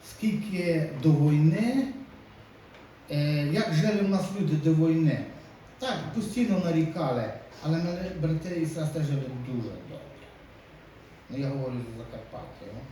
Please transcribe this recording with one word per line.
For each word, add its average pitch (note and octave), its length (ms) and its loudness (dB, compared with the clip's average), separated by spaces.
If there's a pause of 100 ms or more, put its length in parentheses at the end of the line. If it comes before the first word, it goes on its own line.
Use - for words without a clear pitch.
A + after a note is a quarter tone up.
(100)
скільки F3 800 -2 (120)
до D#3+ 80 6
війни, D#3+ 760 4 (1200)
е, D3 420 0
як G3+ 220 2
жили G3+ 260 4
в G3 80 2
нас F#3+ 140 2 (180)
люди D3+ 160 2
до D#3+ 180 4
війни. D#3+ 500 4 (540)
Так, B3 180 -2 (180)
постійно G#3 500 2
нарікали, D3+ 680 0 (300)
але D#3+ 140 2
ми, F3+ 340 -2 (100)
брати D#3+ 400 0
і D#3+ 60 0
сестри, D#3 360 -2
жили C#3 200 0 (240)
дуже A#2 160 -4
добре. - 440 -12 (1200)
Ну, B2+ 80 -8
я C#3 100 -2
говорю C3 260 -4
за A2+ 300 -8
Закарпаття, - 720 -14
ну. A#2+ 60 -12 (120)